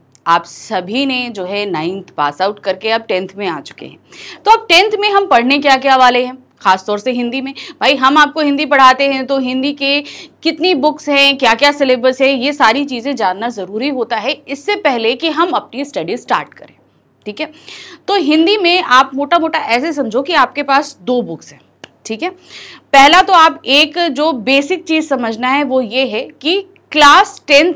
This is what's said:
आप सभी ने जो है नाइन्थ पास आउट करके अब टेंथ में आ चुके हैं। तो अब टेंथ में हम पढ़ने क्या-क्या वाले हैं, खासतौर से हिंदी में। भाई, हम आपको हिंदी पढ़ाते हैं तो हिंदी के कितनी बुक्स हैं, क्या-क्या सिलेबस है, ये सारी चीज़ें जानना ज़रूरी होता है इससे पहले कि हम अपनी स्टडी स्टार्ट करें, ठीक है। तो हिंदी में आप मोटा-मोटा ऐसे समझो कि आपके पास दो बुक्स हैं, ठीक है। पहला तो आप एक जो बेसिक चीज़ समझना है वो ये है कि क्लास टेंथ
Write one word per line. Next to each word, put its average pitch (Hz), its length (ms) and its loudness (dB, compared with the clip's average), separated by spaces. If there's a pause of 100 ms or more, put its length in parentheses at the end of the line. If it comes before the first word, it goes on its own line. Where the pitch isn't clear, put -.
(260)
आप 170 180 2
सभी 214 640 -6
ने 247 220 -4
जो 196 160 -10
है 202 260 -6
नाइन्थ 175 400 -6
पास 147 320 -2
आउट 208 160 -2
करके 202 320 -4
अब 226 120 -2
टेंथ 190 340 -4
में 202 100 -6
आ 160 140 -6
चुके - 260 -18
हैं। - 120 -20 (460)
तो 403 60 4
अब 453 180 2
टेंथ 381 300 4
में 415 120 0
हम 392 160 2
पढ़ने 254 320 2
क्या-क्या 269 380 2
वाले 247 280 4
हैं, 254 140 -10 (220)
खासतौर 190 380 0
से 233 120 -4
हिंदी 240 300 -4
में। 269 140 -10 (260)
भाई, 277 160 0
हम 262 220 2
आपको 294 220 2
हिंदी 285 260 0
पढ़ाते 269 420 4
हैं 269 180 -4
तो 277 120 -2
हिंदी 262 340 -4
के 285 280 -2 (420)
कितनी 330 320 0
बुक्स 294 340 -2
हैं, 277 300 2
क्या-क्या 262 340 2
सिलेबस 254 480 0
है, 269 140 2
ये 262 180 -2
सारी 277 320 2
चीज़ें 262 320 -6
जानना 208 320 -2
ज़रूरी 214 400 -6
होता 254 280 -4
है 254 320 -6
इससे 285 280 -4
पहले 247 380 0
कि 320 140 -4
हम 320 220 -2
अपनी 254 340 -6
स्टडी 185 320 -6
स्टार्ट - 380 -4
करें, - 200 -20 (520)
ठीक 208 140 -10
है। 302 120 -8 (560)
तो 392 60 0
हिंदी 330 440 2
में 359 240 2
आप 269 320 2
मोटा-मोटा 311 440 0
ऐसे 254 340 -2
समझो 254 300 -2
कि 311 100 -6
आपके 285 300 0
पास 285 400 -2
दो 247 200 0
बुक्स 165 300 -12
हैं, 139 80 -20 (460)
ठीक 220 160 -8
है। 359 80 -4 (640)
पहला 294 300 4
तो 392 100 0
आप 320 340 4
एक 294 320 2
जो 311 340 0
बेसिक 277 520 -2
चीज़ 311 220 -2
समझना 240 420 -4
है 285 160 0
वो 262 160 0
ये 247 260 -2
है 214 220 -6 (120)
कि 381 260 -2 (240)
क्लास 302 560 4
टेंथ 311 300 4